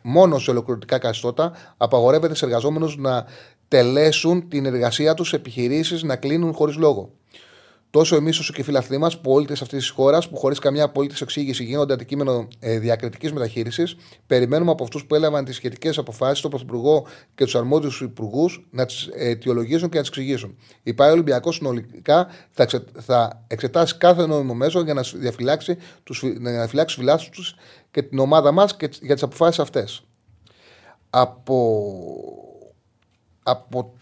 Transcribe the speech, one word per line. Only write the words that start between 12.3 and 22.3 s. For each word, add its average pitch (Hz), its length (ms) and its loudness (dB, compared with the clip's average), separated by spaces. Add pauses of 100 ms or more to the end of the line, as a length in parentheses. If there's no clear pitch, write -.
ε, 113 200 -2
διακριτικής 117 540 -4
μεταχείρισης, 120 640 -4 (300)
περιμένουμε 135 440 2
από 160 140 -2
αυτούς 135 220 -10
που - 80 0
έλαβαν 151 300 0
τις 127 120 -10
σχετικές 147 420 -6
αποφάσεις, 131 420 -2
τον 156 100 -4
Πρωθυπουργό 131 560 0 (280)
και 139 100 0
τους 127 100 0
αρμόδιους 135 460 0
υπουργούς, 120 680 -4
να 127 160 -2
τις - 260 -10
αιτιολογήσουν 120 760 -2
και 165 80 -4
να 151 40 0
τις 135 100 -4
εξηγήσουν. 131 460 -6 (260)
Η 120 120 -6
παε 139 160 6
Ολυμπιακός 156 440 2
συνολικά 143 720 0 (240)